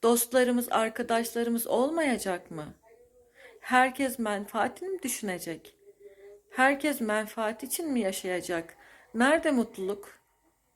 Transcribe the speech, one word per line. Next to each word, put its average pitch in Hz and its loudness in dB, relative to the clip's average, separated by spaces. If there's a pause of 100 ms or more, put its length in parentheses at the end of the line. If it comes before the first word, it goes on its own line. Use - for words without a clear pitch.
Dostlarımız, 240 4
arkadaşlarımız 233 0
olmayacak 247 0
mı? 156 -10 (880)
Herkes 254 2
menfaatini 214 -2
mi 381 -6
düşünecek? 175 -6 (720)
Herkes 277 2
menfaat 214 -2
için 302 -6
mi 247 2
yaşayacak? 180 -4 (360)
Nerede 302 4
mutluluk? 202 -4 (560)